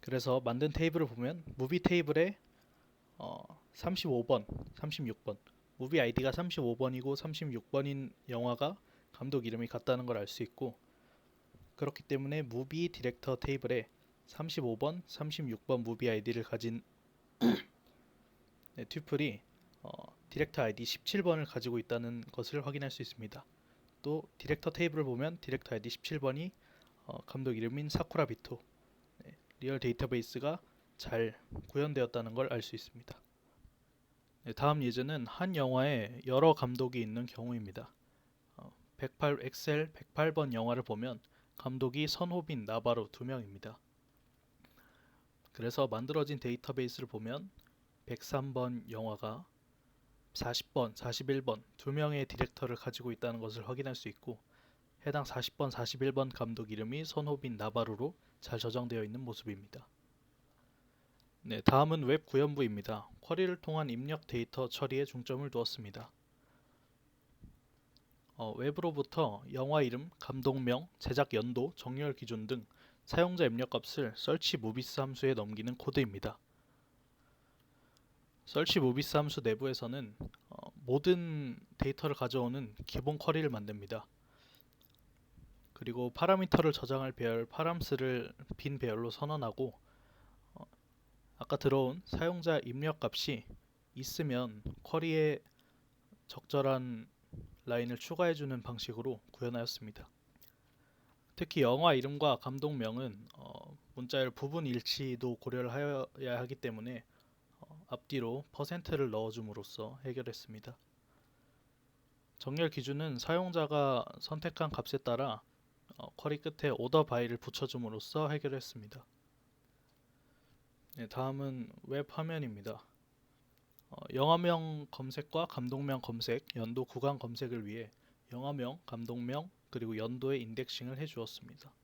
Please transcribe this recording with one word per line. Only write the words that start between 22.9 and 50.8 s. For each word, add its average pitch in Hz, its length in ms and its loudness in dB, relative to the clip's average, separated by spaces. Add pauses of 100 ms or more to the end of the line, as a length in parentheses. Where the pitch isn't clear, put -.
수 - 120 -10
있습니다. 110 420 -12 (580)
또 151 200 0 (160)
디렉터 151 320 0
테이블을 156 340 2
보면 135 360 -2
디렉터 127 340 -4
아이디 113 160 -4
십칠 - 280 -6
번이, 139 340 0 (540)
어, - 180 -8
감독 131 320 -2
이름인 127 320 -2
사쿠라 156 380 2
비토, 113 360 -8 (600)
네, - 120 -18 (240)
리얼 131 200 -2
데이터베이스가 127 800 0 (380)
잘 113 360 0 (340)
구현되었다는 123 640 0
걸 131 180 0
알 117 100 0
수 - 140 -8
있습니다. - 440 -14 (1200)
네, 117 80 -6
다음 147 300 4
예제는 127 440 0
한 185 300 -2
영화에 127 680 4
여러 143 280 10
감독이 127 460 0
있는 113 260 -2
경우입니다. 117 680 -8 (640)
어, - 140 -18 (260)
백팔, 143 440 2
엑셀 151 500 -2
백팔 - 400 0
번 151 200 2
영화를 120 300 2
보면 117 380 -4 (360)
감독이 131 500 0
선호빈, 160 580 -2
나바로 113 480 2
두 - 120 -10
명입니다. 110 540 -8 (1700)
그래서 120 360 0
만들어진 143 500 0
데이터베이스를 123 680 -2
보면 127 420 -8 (560)
백삼 131 480 -2
번 123 360 -2
영화가 110 540 -4 (880)
사십 - 400 -2
번, 117 220 2